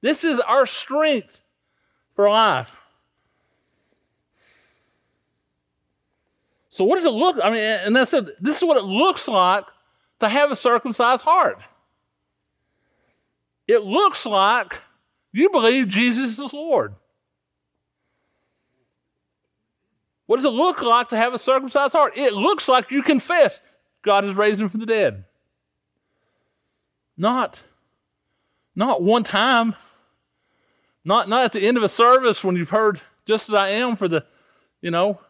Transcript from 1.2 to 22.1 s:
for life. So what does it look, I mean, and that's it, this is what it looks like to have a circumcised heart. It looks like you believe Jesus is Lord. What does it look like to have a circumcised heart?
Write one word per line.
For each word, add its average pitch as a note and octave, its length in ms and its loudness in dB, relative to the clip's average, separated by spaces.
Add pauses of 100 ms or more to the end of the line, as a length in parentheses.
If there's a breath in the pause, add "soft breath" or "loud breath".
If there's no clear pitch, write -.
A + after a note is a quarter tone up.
for G3+ 140 4
life. G3+ 460 0 (4000 soft breath)
So - 160 -2
what C4+ 100 2
does F4+ 100 -2
it D4 60 2
look, C4+ 320 0
I F#3+ 60 2
mean, A3+ 120 -2
and G#3+ 340 -2
that's B3+ 180 0
it, G#3+ 280 -4
this C4 160 -4
is - 60 -2
what D#4+ 140 2
it G#3+ 60 0
looks A3+ 440 -2
like G3 380 2 (560)
to A3 80 0
have C#4+ 220 0
a A#3+ 40 -4
circumcised A#3+ 680 0
heart. D#4 360 2 (2000)
It A3+ 160 2
looks D4 420 0
like G#3 500 0 (580)
you D4 160 2
believe B3 400 2
Jesus A#3 500 -2
is C#4+ 140 -12
Lord. C#4+ 400 -2 (3250)
What A#3 120 0
does C4 80 -2
it D4 40 4
look D4 320 0
like A#3 280 0
to A3+ 80 -6
have A#3+ 160 0
a B3 60 -8
circumcised C4+ 540 -2
heart? D4 220 2